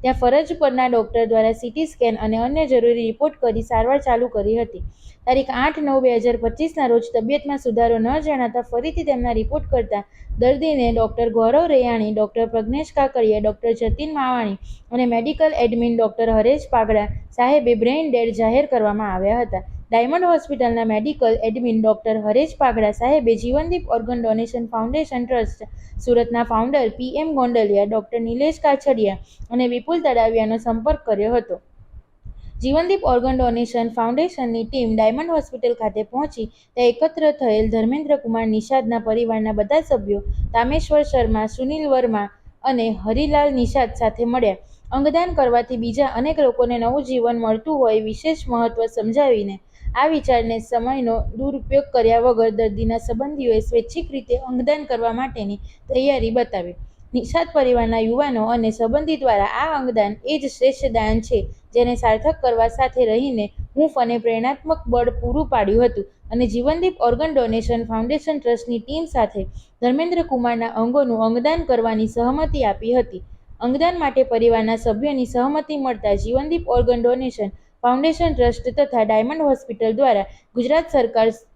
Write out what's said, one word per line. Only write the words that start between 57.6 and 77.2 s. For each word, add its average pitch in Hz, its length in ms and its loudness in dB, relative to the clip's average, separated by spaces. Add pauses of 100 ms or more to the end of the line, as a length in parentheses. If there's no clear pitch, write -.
યુવાનો 233 480 0
અને 226 240 0
સંબંધી 240 460 0
દ્વારા 214 280 2
આ 294 360 -2
અંગદાન 220 440 0
એ 302 140 -2
જ 269 100 -4
શ્રેષ્ઠ 262 440 0
દાન 220 280 0
છે, 220 280 -2 (260)
જેને 240 200 2
સાર્થક 226 480 2
કરવા 233 260 2
સાથે 254 360 0
રહીને 226 480 0 (240)
હૂંફ 302 220 2
અને 240 200 0
પ્રેરણાત્મક 247 600 -2 (100)
બળ 240 220 2
પૂરું 247 380 -2
પાડ્યું 220 360 2
હતું 208 200 -2 (260)
અને 240 160 0
જીવનદીપ 302 540 -2
ઓર્ગન 254 340 0
ડોનેશન 226 500 0
ફાઉન્ડેશન 247 540 -4
ટ્રસ્ટની 233 400 -2
ટીમ 294 260 -6
સાથે 214 420 -2 (360)
ધર્મેન્દ્ર 330 400 0
કુમારના 240 440 -2
અંગોનું 233 580 0
અંગદાન 262 400 0
કરવાની 226 420 0
સહમતિ 262 580 -2
આપી 220 300 -2
હતી. 214 280 -2 (380)
અંગદાન 294 380 0
માટે 269 240 0
પરિવારના 226 540 2
સભ્યોની 240 500 -2
સહમતિ 294 500 -2
મળતા 233 380 -2
જીવનદીપ 269 540 -2
ઓર્ગન 240 340 2
ડોનેશન 240 460 0 (340)